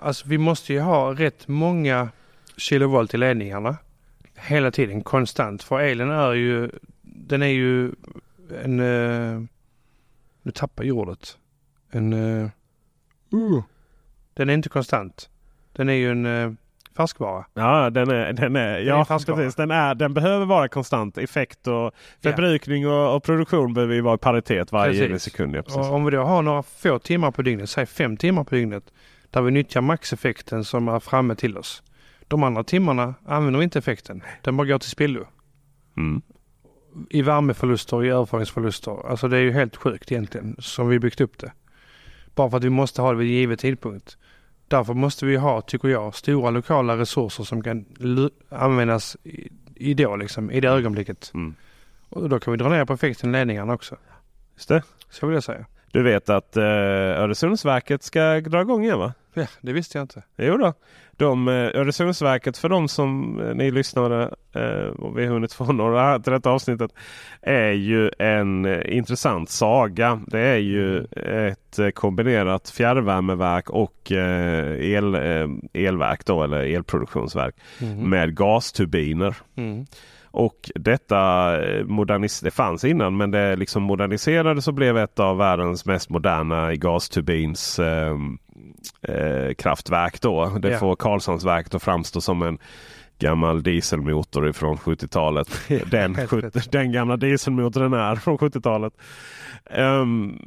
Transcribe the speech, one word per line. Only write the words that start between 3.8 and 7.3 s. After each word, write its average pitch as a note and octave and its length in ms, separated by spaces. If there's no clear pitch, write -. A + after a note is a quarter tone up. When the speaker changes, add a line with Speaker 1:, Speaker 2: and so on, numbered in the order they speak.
Speaker 1:
hela C#3+ 340
tiden, G#2 320
konstant. A#2 600
För C3 180
elen C3 300
är D3 220
ju, A#2+ 380
den C#3 400